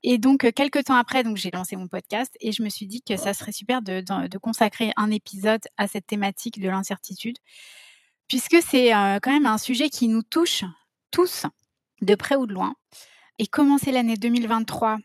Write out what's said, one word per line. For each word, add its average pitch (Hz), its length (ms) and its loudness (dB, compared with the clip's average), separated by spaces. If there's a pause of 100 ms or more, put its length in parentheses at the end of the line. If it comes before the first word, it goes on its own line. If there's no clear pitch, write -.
Et 247 140 4
donc, 269 260 4
euh, 233 100 6
quelques 285 300 0
temps 269 100 2
après, 240 300 2
donc, 214 140 -4
j'ai 185 120 -6
lancé 180 240 -6
mon 185 140 -10
podcast 208 520 -8
et 220 120 -4
je 226 100 -4
me 214 60 -2
suis 202 180 -10
dit 220 160 -12
que 202 140 -4
ça 294 180 -4
serait - 160 -10
super 247 320 -4
de, 190 180 -6
de, 185 280 -6
de 190 100 -10
consacrer 220 580 -2
un 214 140 0
épisode 214 520 -2 (140)
à 202 120 -2
cette - 180 -10
thématique 208 540 -6
de 190 80 -4
l'incertitude, 196 680 -8 (920)
puisque 285 340 4
c'est, 247 320 4
euh, 202 260 4
quand 262 120 0
même 294 120 4
un 220 140 2
sujet 262 300 0
qui - 180 0
nous 220 160 2
touche - 400 0 (480)
tous, - 360 0 (540)
de 208 140 4
près 277 220 -2
ou 254 100 0
de 202 80 -8
loin. 190 200 -4 (680)
Et 208 80 0
commencer 285 420 4
l'année 240 260 2
deux 220 120 -2
mille 233 180 2
vingt-trois 220 580 -2